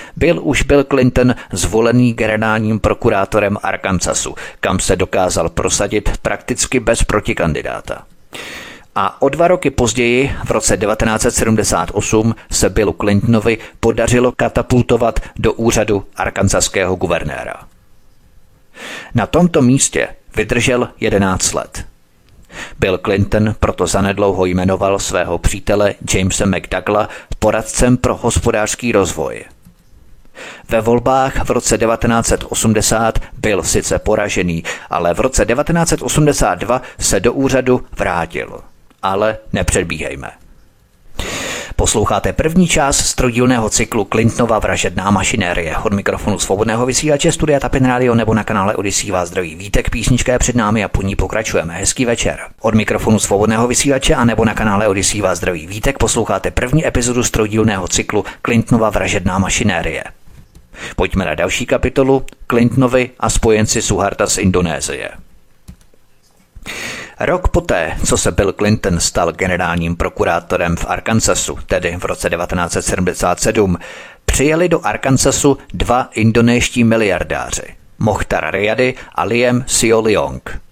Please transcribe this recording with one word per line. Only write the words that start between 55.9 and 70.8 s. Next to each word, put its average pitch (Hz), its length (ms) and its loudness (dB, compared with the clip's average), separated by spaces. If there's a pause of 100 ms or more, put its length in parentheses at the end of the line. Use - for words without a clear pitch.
posloucháte 107 520 0
první 135 360 0
epizodu 120 360 0
z - 80 -2
trojdílného 107 580 0
cyklu - 360 -2 (220)
Clintonova 113 440 2
vražedná 95 480 -2
mašinérie. 87 680 0 (920)
Pojďme 92 280 0
na 78 100 -2
další 87 320 -2
kapitolu, 131 580 2 (260)
Clintonovi 123 600 2 (100)
a 110 100 0
spojenci 107 520 2
Suharta 101 440 0
z - 120 0
Indonésie. 80 720 0 (2000)
Rok 175 280 0
poté, 92 480 -2 (100)
co 123 100 0
se - 160 0
Bill 95 200 0
Clinton 104 480 0
stal 85 320 0
generálním 87 640 -2
prokurátorem 90 800 -2
v - 120 -4